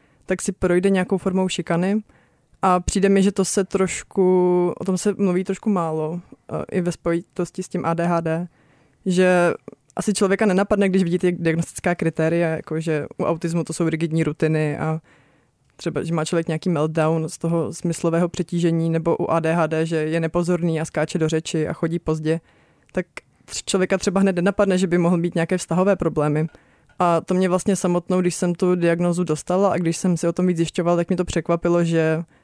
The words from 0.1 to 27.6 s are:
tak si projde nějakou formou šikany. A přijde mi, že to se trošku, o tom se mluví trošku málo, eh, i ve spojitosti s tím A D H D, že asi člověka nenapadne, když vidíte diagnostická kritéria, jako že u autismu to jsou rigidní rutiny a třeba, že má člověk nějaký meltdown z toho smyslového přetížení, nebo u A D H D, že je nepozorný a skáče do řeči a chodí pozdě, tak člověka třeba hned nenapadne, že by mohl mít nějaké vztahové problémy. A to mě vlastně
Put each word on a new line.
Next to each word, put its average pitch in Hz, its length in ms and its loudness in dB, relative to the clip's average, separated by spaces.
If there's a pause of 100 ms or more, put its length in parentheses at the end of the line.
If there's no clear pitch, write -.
tak 185 160 -2
si 196 100 -4
projde 180 380 2
nějakou 185 280 2
formou 185 300 0
šikany. 185 540 -2 (600)
A 180 180 4
přijde 190 280 0
mi, 196 140 4
že 196 100 2
to 190 120 0
se 190 200 0
trošku, 180 1120 2
o - 60 -8
tom 185 140 -2
se 202 200 0
mluví 185 260 0
trošku 190 260 -4
málo, 165 500 -2 (320)
eh, - 200 -6
i 180 80 0
ve 175 120 -2
spojitosti 170 680 -4
s - 60 -10
tím - 160 -6
A 165 100 0
D 170 120 -2
H 170 140 0
D, 165 280 -4 (580)
že 180 460 4 (440)
asi - 180 -2
člověka 196 320 2
nenapadne, 196 420 2
když 185 140 2
vidíte 180 300 0
diagnostická 170 640 -2
kritéria, 165 540 0
jako 160 320 -6
že 156 260 -2 (120)
u 170 60 -2
autismu 165 400 -2
to - 80 -10
jsou 165 160 0
rigidní 160 360 0
rutiny 156 540 -2
a 160 220 -4 (800)
třeba, - 240 -4
že 170 120 -4
má 160 100 0
člověk 170 240 -2
nějaký 190 220 -2
meltdown 160 580 0
z - 100 -12
toho 165 340 -2
smyslového 170 560 -2
přetížení, 165 600 0
nebo 165 260 0
u - 140 -2
A 165 100 2
D 160 140 0
H 170 120 2
D, 160 200 0
že 160 100 -2
je 156 240 0
nepozorný 165 600 0
a 160 40 -2
skáče 156 340 -2
do 160 100 2
řeči 160 400 -2
a - 40 -4
chodí 165 260 -2
pozdě, 160 420 -2 (520)
tak 180 140 -4 (580)
člověka 190 340 0
třeba 190 220 0
hned 190 160 2
nenapadne, 190 420 2
že 190 80 0
by 175 120 0
mohl 175 180 2
mít 170 180 -2
nějaké 170 240 0
vztahové 185 380 0
problémy. 151 500 0 (520)
A 170 220 2
to - 140 -4
mě 185 140 2
vlastně 180 280 0